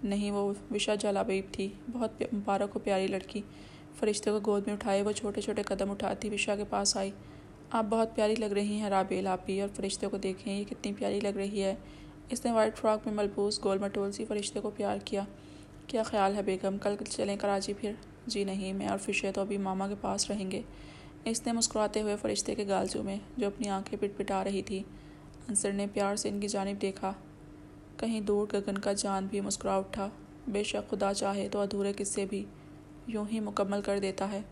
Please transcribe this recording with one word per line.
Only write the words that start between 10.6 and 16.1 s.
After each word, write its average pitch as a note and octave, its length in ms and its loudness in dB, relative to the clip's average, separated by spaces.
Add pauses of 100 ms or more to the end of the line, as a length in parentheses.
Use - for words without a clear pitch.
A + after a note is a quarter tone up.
कितनी G3+ 280 -4
प्यारी G3+ 280 0
लग G3+ 160 0
रही G3 240 0
है।" G3 180 2 (540)
इसने A#3+ 200 0
वाइट A3 220 6
फ्रॉक G#3+ 320 2
में G#3+ 80 0
मलबूस G#3 480 2
गोल G3 160 4
मटोल G3+ 320 0
सी G#3 140 -4
फरिश्ते G#3 360 -2
को G#3 100 -2
प्यार G3+ 280 0
किया। G3+ 280 -2 (600)
"क्या A3+ 140 2
ख्याल G3+ 300 4